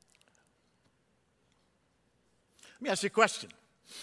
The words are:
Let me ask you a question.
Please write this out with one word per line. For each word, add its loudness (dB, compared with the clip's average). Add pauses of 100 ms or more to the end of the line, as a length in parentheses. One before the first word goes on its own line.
(2750)
Let -18
me -4
ask 0
you 2
a -2
question. 2 (540)